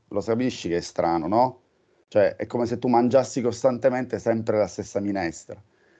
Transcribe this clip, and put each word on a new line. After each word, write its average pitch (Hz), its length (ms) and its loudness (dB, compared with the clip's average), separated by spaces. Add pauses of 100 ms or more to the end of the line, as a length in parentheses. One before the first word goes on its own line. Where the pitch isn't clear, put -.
lo 101 120 -4
capisci 113 480 -2
che 85 80 0
è 85 40 -2
strano, 85 460 -2
no? 120 340 2 (480)
Cioè, 101 260 2
è 110 100 -8
come 120 220 -2
se 117 100 -4
tu 127 100 -2
mangiassi 123 540 4
costantemente 123 800 0
sempre 113 380 0
la 104 100 2
stessa 101 320 -8
minestra. 98 600 -6 (400)